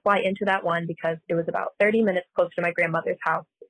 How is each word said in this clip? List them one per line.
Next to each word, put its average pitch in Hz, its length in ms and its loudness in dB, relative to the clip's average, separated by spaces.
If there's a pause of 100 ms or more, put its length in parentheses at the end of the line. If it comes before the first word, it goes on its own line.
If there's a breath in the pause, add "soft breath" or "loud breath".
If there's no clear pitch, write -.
fly 202 160 4
into 196 240 -2
that 196 220 0
one 170 200 0
because 165 320 -4 (120)
it 170 60 0
was 165 120 0
about - 220 -4 (100)
thirty 214 220 4
minutes 185 340 0
close 175 200 2
to 175 60 -2
my 175 100 0
grandmother's 170 500 -2
house 165 240 -2 (240)